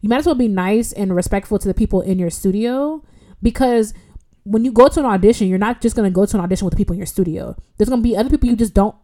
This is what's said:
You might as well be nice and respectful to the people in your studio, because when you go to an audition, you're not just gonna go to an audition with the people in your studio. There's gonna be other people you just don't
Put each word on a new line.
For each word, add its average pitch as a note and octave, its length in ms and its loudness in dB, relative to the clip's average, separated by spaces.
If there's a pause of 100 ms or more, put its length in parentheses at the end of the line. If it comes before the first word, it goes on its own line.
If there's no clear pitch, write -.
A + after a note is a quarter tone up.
You G3+ 80 -4
might A#3 100 2
as D4+ 80 -2
well D#4+ 80 2
be B3 140 0
nice G3+ 440 0
and F#3+ 220 -4
respectful G3 440 -2
to G3 100 -2
the F#3 60 -2
people F#3+ 260 0
in F#3 180 -2
your E3+ 120 -2
studio, B3 760 -4 (380)
because A#3 520 0 (500)
when A3 200 0
you B3+ 80 -2
go B3 160 8
to D#4 120 0
an C#4 60 -2
audition, G3+ 420 2
you're F#3 100 0
not A3 220 -2
just A3+ 140 0
gonna G3+ 160 2
go F#3+ 160 2
to A3 100 -2
an F#3 60 0
audition F#3 220 -2
with F3 80 -2
the - 60 0
people F3+ 160 0
in F3+ 40 -6
your F#3+ 80 -10
studio. - 480 -4 (220)
There's G#3+ 140 2
gonna A#3+ 120 0
be A#3 140 0
other D4+ 140 0
people D4 180 2
you A#3+ 80 2
just G#3+ 180 -2
don't G3+ 300 2